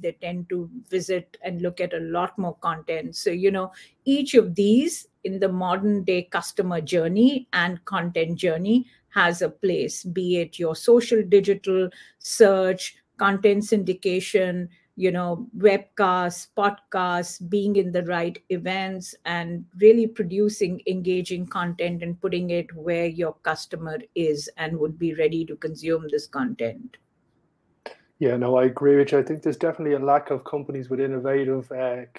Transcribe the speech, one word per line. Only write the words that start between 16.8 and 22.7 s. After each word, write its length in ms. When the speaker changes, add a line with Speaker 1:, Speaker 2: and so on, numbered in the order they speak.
Speaker 1:
being 280
in 140
the 140
right 460
events, 640
and 400
really 260
producing 800
engaging 600
content 560
and 180
putting 300
it 260